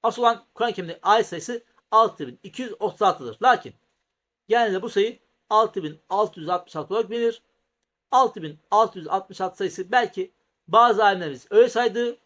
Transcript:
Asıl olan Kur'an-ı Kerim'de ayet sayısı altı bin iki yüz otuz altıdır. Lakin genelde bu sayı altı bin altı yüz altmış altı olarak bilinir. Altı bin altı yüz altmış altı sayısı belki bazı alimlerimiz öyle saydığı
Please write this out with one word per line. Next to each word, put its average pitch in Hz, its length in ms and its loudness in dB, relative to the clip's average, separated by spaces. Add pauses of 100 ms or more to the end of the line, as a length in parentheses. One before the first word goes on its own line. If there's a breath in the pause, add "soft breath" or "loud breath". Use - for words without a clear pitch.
Asıl 240 200 -2
olan - 220 0 (100)
Kur'an-ı 226 180 -4
Kerim'de 170 300 -10
ayet 220 240 2
sayısı 180 380 -10 (260)
altı 220 380 0
bin 120 140 -20
iki 220 200 -14
yüz 226 180 -10
otuz 208 220 -4
altıdır. 143 400 -2
Lakin - 320 0 (720)
genelde 202 340 0
bu 240 60 -8
sayı 214 300 -2 (320)
altı 214 320 2
bin 151 260 -10
altı 190 320 -2
yüz 156 80 -10
altmış 180 280 -6
altı 156 180 -8
olarak 214 160 -4
bilinir. 233 320 -4 (680)
Altı 247 320 0
bin 151 160 -14 (120)
altı 220 280 2
yüz 156 100 -14
altmış 190 320 -6
altı 185 160 -6
sayısı 185 360 -6
belki 233 400 -2 (360)
bazı 220 360 4
alimlerimiz 175 460 -2
öyle 226 180 6
saydığı 240 580 -2